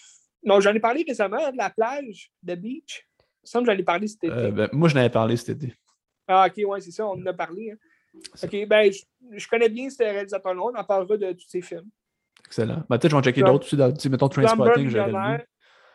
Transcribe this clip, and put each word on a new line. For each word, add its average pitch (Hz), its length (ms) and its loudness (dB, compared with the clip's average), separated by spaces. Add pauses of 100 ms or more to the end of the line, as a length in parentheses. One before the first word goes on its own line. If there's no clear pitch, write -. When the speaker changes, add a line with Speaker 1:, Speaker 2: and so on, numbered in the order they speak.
(420)
Speaker 1:
Non, 202 180 4
j'en 202 140 4
ai 220 60 0
parlé 254 260 0
récemment, 220 360 -4
hein, 277 100 -4
de 262 40 -12
la 202 140 -4
plage, 240 600 -6 (120)
de 180 120 -8
beach. 226 520 -14 (140)
Il - 20 -20 (220)
me - 20 -20
semble 240 200 -2
que 220 60 4
j'en 196 60 0
ai 185 60 -4
parlé 185 240 0
cet - 160 -10
été. 160 100 -4
Speaker 2:
Euh, 113 160 0
ben, 104 220 0
moi, 160 160 4
je 143 60 2
n'avais 123 160 4
parlé 113 260 2
cet - 140 -8 (120)
été. 123 120 -10 (520)
Speaker 1:
Ah, 190 220 4
ok, 185 180 -6
ouais, 196 140 -4
c'est 170 100 -18
ça, 214 160 -6
on 202 60 -4
en 185 140 -8
a 185 60 -4
parlé, 180 380 -8
hein. 220 60 -18 (580)
Speaker 2:
C'est - 60 -20
ça. 180 60 -8
Speaker 1:
Ok, 208 220 -6
ben, 214 240 6
je, 190 80 -12 (320)
je 208 160 -14
connais 233 200 4
bien 247 220 -4
ce 262 120 -4
réalisateur-là, 196 600 -4
on 240 120 -4
en 208 100 -8
parlera 196 320 -2
de 190 160 -4
tous 175 160 -16
ses 180 140 -8
films. 175 260 -14 (580)
Speaker 2:
Excellent. 117 420 -4
Ben, 120 100 0
peut-être - 40 -2
que 175 60 4
je 147 60 2
vais 143 60 4
en - 20 0
checker 131 180 2
Speaker 1:
Slum-, 190 120 6
Speaker 2:
d'autres 143 140 2
aussi, 151 100 -4
dans, 131 160 2
tu 147 80 -6
sais, 143 80 -2
mettons, 135 220 2
Speaker 1:
Slumber - 240 2
Speaker 2:
Trainspotting, 139 360 4
j'avais 208 160 0
Speaker 1:
Millionaire. 202 320 -2 (560)